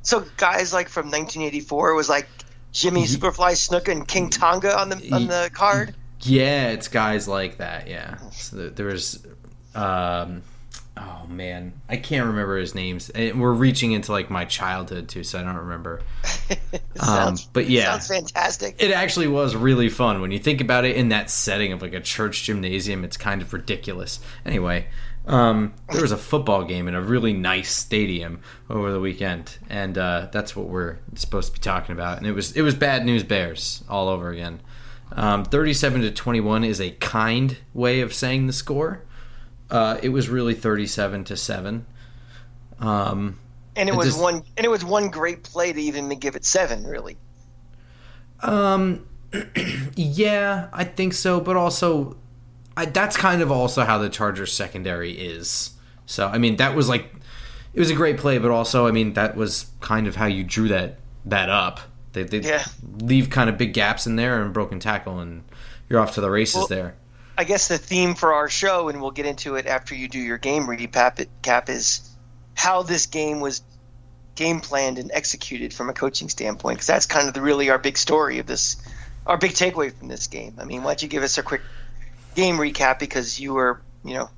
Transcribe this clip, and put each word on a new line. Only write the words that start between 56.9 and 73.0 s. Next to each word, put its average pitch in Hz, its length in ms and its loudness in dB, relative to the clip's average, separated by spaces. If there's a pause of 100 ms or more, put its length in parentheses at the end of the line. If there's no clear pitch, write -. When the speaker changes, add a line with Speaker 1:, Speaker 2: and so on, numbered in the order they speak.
Speaker 2:
it - 60 -2
was 165 100 6
a 151 60 4
great 151 220 4
play, 135 200 2
but 120 140 4
also, 117 360 4
I 113 40 6
mean, 110 220 4
that 107 220 0
was 107 320 0 (140)
kind 107 260 2
of 92 80 -2
how 107 100 0
you 95 180 0
drew 110 260 2
that, 90 280 0 (280)
that 98 240 2
up. 95 300 2 (340)
They, 95 100 -2
they 104 160 0
Speaker 1:
Yeah. 151 240 0 (380)
Speaker 2:
leave 127 280 4
kind 120 200 4
of 101 80 -2
big 110 160 0
gaps 110 340 2
in 113 80 0
there 120 260 2
and 101 120 -4
broken 98 260 -2
tackle, 98 400 -2
and 85 240 -10 (460)
you're 120 100 4
off 107 140 2
to 107 80 -2
the 98 80 2
races 107 260 2
Speaker 1:
Well, 185 120 2
Speaker 2:
there. 92 280 -4 (420)
Speaker 1:
I 175 60 0
guess 190 240 2
the 170 100 0
theme 180 380 2
for 160 180 4
our 147 140 2
show, 185 400 2
and 143 140 -4
we'll 135 100 -4
get 143 140 -6
into 135 300 -4
it 131 100 -4
after 131 280 -2
you 131 140 -8
do 127 120 -8
your 117 180 -4
game 139 260 0
recap, 120 560 2
it, - 100 -4 (120)
cap, 123 280 2
is - 400 -2 (440)
how 185 300 2
this 170 240 0